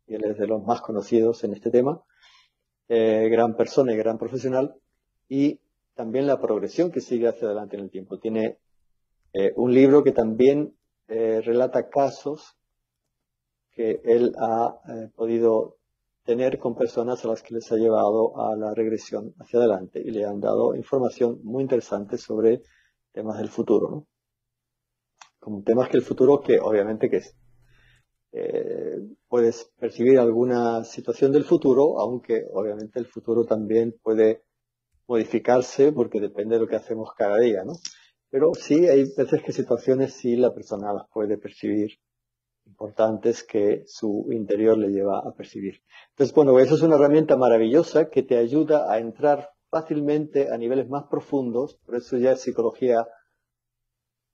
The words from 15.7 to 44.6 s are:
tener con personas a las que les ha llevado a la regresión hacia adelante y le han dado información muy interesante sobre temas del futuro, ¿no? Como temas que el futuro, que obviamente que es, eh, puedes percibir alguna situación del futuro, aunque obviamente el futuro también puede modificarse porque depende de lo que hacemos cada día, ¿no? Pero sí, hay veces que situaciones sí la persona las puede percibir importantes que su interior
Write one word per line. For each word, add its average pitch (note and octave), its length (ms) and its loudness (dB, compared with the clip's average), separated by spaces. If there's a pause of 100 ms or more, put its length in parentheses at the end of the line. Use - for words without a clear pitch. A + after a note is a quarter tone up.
tener B2+ 360 -2
con A2+ 160 -6
personas B2 500 -4
a - 20 -6
las A2 140 -6
que - 140 -12
les A2+ 160 -8
ha A#2 40 0
llevado A2 640 2
a A2 160 -4
la G#2+ 180 -6
regresión A2 640 -6
hacia A#2+ 200 -2
adelante G2 440 0
y - 80 -8
le G#2+ 140 -4
han G2+ 140 -6
dado A2 360 0
información A#2+ 680 -2
muy B2 200 -6
interesante A2+ 540 -4
sobre A2+ 440 0 (500)
temas G#2+ 280 -10
del G#2+ 100 -8
futuro, A2 400 0
¿no? D3+ 180 -12 (1300)
Como G#2 240 -12
temas A#2+ 260 2
que - 80 2
el B2+ 60 2
futuro, C3+ 360 4
que B2+ 200 2
obviamente G#2+ 500 0
que G2+ 80 -2
es, - 180 -10 (960)
eh, - 640 -8 (300)
puedes A#2+ 500 0
percibir A#2+ 400 4
alguna A#2+ 680 0
situación C3 480 -2
del D3 100 4
futuro, C#3+ 560 2
aunque A#2 540 -4
obviamente G#2+ 460 -6
el A#2 60 -6
futuro A2+ 400 -2
también A2+ 560 0
puede A2 420 2 (640)
modificarse B2 840 2
porque A2+ 300 -2
depende G#2 340 -4
de A2+ 60 2
lo A2+ 60 -2
que A2+ 100 -4
hacemos A2 400 -8
cada G#2 220 0
día, A2 260 2
¿no? C#3 80 -10 (560)
Pero D3 240 2
sí, E3 340 2
hay C#3 160 6 (120)
veces C#3 280 0
que - 80 -10
situaciones C3 600 -2
sí A#2+ 240 -4
la B2 160 2
persona G#2 400 -8
las G2 180 -10
puede G#2+ 260 -4
percibir G#2+ 600 -6 (680)
importantes A2 800 -2
que G#2 420 -2
su G#2+ 460 -6
interior A2 460 2